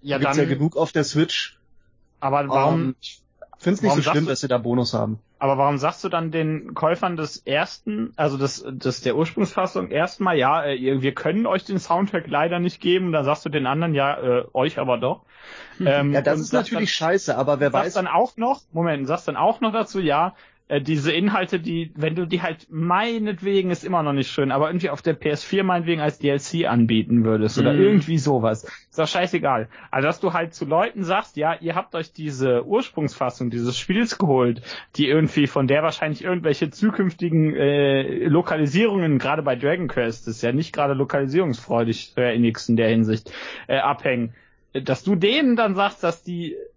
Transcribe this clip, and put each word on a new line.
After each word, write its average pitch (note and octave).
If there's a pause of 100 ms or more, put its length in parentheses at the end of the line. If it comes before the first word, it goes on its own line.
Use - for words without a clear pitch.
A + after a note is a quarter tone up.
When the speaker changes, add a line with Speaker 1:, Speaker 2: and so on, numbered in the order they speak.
Speaker 1:
Ja, C#3
Speaker 2:
Gibt's C#3
Speaker 1:
dann C#3+
Speaker 2:
ja C#3
genug D3
auf D#3
der D3+
Switch. - (600)
Speaker 1:
Aber C#3
warum D#3
Speaker 2:
Ähm, C3
ich - (380)
find's G3
nicht G3+
Speaker 1:
warum C#3+
Speaker 2:
so C#3
schlimm, D3+
Speaker 1:
sagst -
du D3+
Speaker 2:
dass B2+
sie C#3
da B2
Bonus A#2+
haben. A2 (220)
Speaker 1:
Aber C#3
warum C#3
sagst D3+
du G3
dann E3
den D#3
Käufern E3+
des D#3
ersten, G#3
also D3
des, C3+
des, C3
der B2
Ursprungsfassung F#3
erstmal, F3
ja, D3
äh, C#3+
ihr, C3
wir C3
können G3+
euch F#3+
den G3
Soundtrack F3
leider E3
nicht F3
geben, F3+
dann D3+
sagst C#3+
du E3+
den C#3
anderen, D#3
ja, C#3 (220)
äh, -
euch C3+
aber B2+
doch. B2+ (540)
Speaker 3:
Hm. F#3
Speaker 1:
Ähm, C#3+
Speaker 2:
Ja, C#3+
das D3
Speaker 1:
und -
Speaker 2:
ist -
Speaker 1:
sagst A#3+
Speaker 2:
natürlich G#3+
Speaker 1:
dann, D#3+
Speaker 2:
scheiße, F#3+
aber C#3
wer C#3+
Speaker 1:
sagst F#3
Speaker 2:
weiß. -
Speaker 1:
dann F3+
auch F#3
noch, B3 (100)
Moment, D#3+
sagst D#3+
dann D3
auch G#3
noch A3
dazu, G#3
ja, D#3+ (360)
äh, C#3+
diese D3
Inhalte, F#3
die, E3
wenn D#3+
du F3
die E3+
halt E3
meinetwegen, G3
ist E3
immer F3+
noch D3
nicht C3+
schön, C3+
aber C#3+
irgendwie E3+
auf C#3+
der D#3+
P D3+
S D3
vier F#3+
meinetwegen E3+
als D3+
D C#3+
L C#3
C E3
anbieten A#2
würdest A2
oder C#3
Speaker 3:
Mhm. D3
Speaker 1:
irgendwie E3+
sowas. A#2+
Ist -
doch D#3
scheißegal. C#3+ (220)
Also, C3+
dass E3+
du F3
halt E3+
zu -
Leuten F#3+
sagst, F#3+
ja, D#3
ihr E3
habt F#3
euch D#3+
diese C3
Ursprungsfassung D3
dieses A#2+
Spiels A3+
geholt, B2+ (360)
die C#3+
irgendwie, D3
von C3+
der C#3+
wahrscheinlich D#3
irgendwelche E3
zukünftigen, E3
äh, C#3
Lokalisierungen, E3
gerade C#3+
bei C3
Dragon D3
Quest, A2+
ist A2+
ja A#2
nicht D3+
gerade C#3+
lokalisierungsfreudig, C3+
Square B2
Enix A#2
in A#2
der A2+
Hinsicht, A2 (360)
äh, C3
abhängen. C3 (400)
Dass C3
du G3
denen A#3+
dann G#3+
sagst, G3
dass E3+
die E3+ (200)